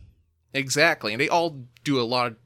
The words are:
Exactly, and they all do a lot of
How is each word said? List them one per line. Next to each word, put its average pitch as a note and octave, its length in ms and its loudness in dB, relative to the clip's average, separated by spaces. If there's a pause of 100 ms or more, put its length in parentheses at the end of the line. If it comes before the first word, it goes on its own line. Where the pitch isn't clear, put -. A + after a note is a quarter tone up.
(540)
Exactly, C#3 580 0
and A2+ 80 -2
they D#3 80 2
all E3 360 0 (200)
do C#3 160 2
a A#2 40 0
lot B2 240 0
of A2+ 180 -10